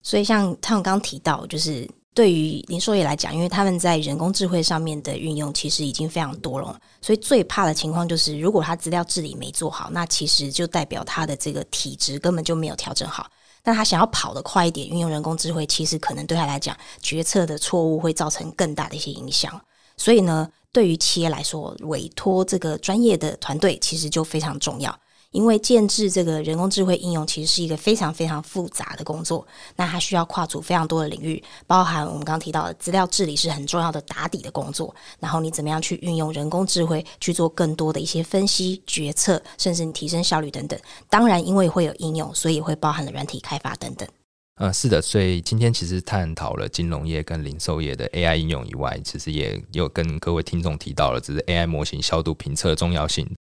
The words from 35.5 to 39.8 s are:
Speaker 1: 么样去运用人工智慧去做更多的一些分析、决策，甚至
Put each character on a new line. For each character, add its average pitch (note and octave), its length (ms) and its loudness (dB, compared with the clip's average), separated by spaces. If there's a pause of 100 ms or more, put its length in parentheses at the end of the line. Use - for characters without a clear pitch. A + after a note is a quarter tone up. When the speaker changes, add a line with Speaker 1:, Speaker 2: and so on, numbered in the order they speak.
Speaker 1:
么 D3+ 60 -2
样 D#3+ 120 0
去 E3+ 220 -2
运 F3 120 0
用 D#3 160 0
人 D3+ 160 -4
工 F3+ 180 2
智 E3+ 200 2
慧 D#3 180 0 (160)
去 F3+ 140 0
做 E3 160 4
更 D#3+ 260 0
多 D#3+ 160 0
的 D3 80 -2
一 D#3 60 -4
些 D#3+ 160 -2
分 F#3+ 260 2
析、 F#3 380 0
决 D3 260 -4
策， - 300 2 (160)
甚 F3+ 160 0
至 E3+ 100 -2